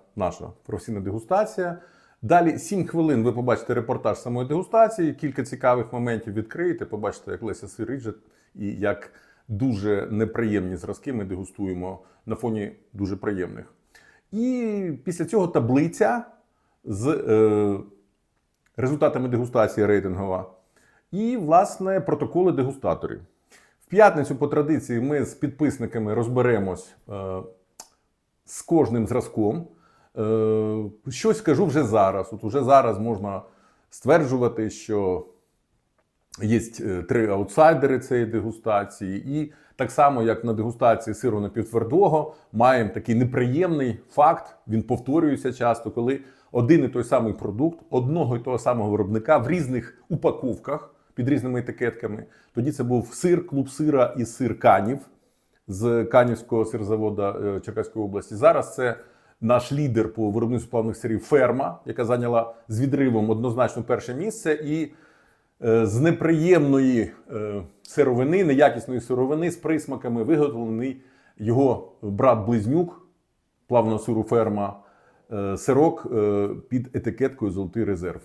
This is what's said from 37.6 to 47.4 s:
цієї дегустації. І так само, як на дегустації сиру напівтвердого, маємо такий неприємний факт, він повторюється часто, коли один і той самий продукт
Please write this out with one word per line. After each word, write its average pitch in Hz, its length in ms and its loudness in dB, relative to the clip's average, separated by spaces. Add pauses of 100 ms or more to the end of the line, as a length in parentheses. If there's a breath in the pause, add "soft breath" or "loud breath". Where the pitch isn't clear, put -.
цієї 123 280 0
дегустації. 107 1120 -4
І 147 120 -8 (240 loud breath)
так 127 140 -4
само, 139 320 4
як 113 220 0
на 117 80 0
дегустації 113 600 2
сиру 107 260 -2
напівтвердого, 117 920 0 (180 loud breath)
маємо 117 380 4
такий 113 240 -4
неприємний 127 840 0 (100)
факт, 156 460 2 (120)
він 107 140 0
повторюється 131 720 0
часто, 117 380 0
коли 127 300 -2 (320 loud breath)
один 131 320 4
і 120 40 -2
той 120 160 -2
самий 113 280 0
продукт 123 480 -4 (100)